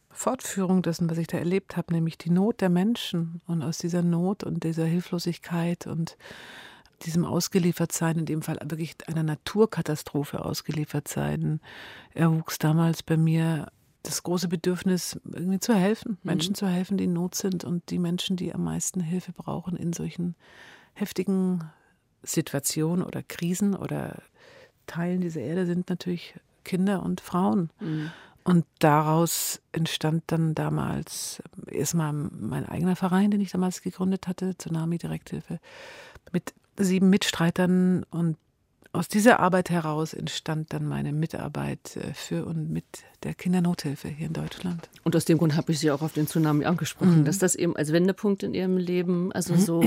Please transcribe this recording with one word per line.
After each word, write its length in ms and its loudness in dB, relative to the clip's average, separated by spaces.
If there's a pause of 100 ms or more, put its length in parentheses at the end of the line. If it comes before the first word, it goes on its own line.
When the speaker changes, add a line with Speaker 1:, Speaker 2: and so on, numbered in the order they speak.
Speaker 1:
Fortführung 720 0
dessen, 300 0
was 80 -2
ich 80 -2
da 100 -4
erlebt 400 -2
habe, 160 -2
nämlich 240 0
die 140 -6
Not 320 4
der 80 4
Menschen. 760 0
Und 160 -2
aus 140 -4
dieser 260 -2
Not 400 2
und 220 -4
dieser 220 0
Hilflosigkeit 1000 -2
und 300 -4 (840)
diesem 220 0
Ausgeliefertsein, 920 0
in 80 -2
dem 160 -2
Fall 220 -4
wirklich 320 -8 (100)
einer 160 -2
Naturkatastrophe 1200 0
ausgeliefert 640 -4
sein, 540 -2 (540)
erwuchs 440 2
damals 460 2
bei 120 2
mir 520 2 (340)
das 220 -6
große 240 -2
Bedürfnis, 760 0
irgendwie 360 -2
zu 140 2
helfen, 380 2
Speaker 2:
Mhm. 100 -6
Speaker 1:
Menschen 340 0
zu 100 -2
helfen, 300 0
die 80 0
in 80 0
Not 240 -2
sind 260 -2
und 280 -4
die 100 0
Menschen, 360 0
die 160 -4
am 120 -2
meisten 360 -2
Hilfe 320 -4
brauchen 440 -6
in 160 -4
solchen 420 -6 (600)
heftigen 760 -2 (540)
Situationen 800 -2
oder 180 -6
Krisen 540 -2
oder 460 -6 (640)
Teilen 340 -2
dieser 220 -4
Erde, 240 -2
sind 240 -2
natürlich 440 -6 (300)
Kinder 400 0
und 160 -2
Frauen. 500 2 (100)
Speaker 2:
Mhm. 300 -4 (320)
Speaker 1:
Und 220 6 (140)
daraus 800 4 (120)
entstand 560 -2
dann 260 0
damals 880 -4 (280)
erstmal 420 0
mein 540 -4
eigener 300 0
Verein, 340 4
den 120 2
ich 80 -2
damals 320 -2
gegründet 440 -2
hatte, 300 -4
Tsunami 400 -2
Direkthilfe, 640 -8 (720)
mit 220 -4 (240)
sieben 320 6
Mitstreitern. 920 4
Und 340 -2 (540)
aus 160 -2
dieser 320 8
Arbeit 280 4
heraus 460 0
entstand 580 -6
dann 140 -2
meine 260 -2
Mitarbeit, 840 -4
äh, 180 -8
für 320 -6
und 240 -4
mit 160 -6 (360)
der 120 -6
Kindernothilfe 720 0
hier 200 -6
in 40 -6
Deutschland. 560 -6 (160)
Speaker 2:
Und 100 2
aus 120 4
dem 100 6
Grund 180 4
habe 180 0
ich 60 0
Sie 120 2
auch 100 0
auf 140 -4
den 120 2
Tsunami 380 2
angesprochen, 560 4
Speaker 1:
Mhm. 60 6
Speaker 2:
dass 100 2
das 180 2
eben 220 0
als 160 0
Wendepunkt 500 2
in 120 -2
Ihrem 240 2
Leben, 540 0
also 220 -2
Speaker 1:
Mhm. 40 6
Speaker 2:
so 280 4